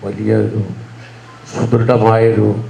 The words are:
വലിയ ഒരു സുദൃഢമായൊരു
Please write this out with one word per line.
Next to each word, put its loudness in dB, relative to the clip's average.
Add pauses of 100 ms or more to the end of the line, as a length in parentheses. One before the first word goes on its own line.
വലിയ -4 (140)
ഒരു -4 (880)
സുദൃഢമായൊരു 2 (220)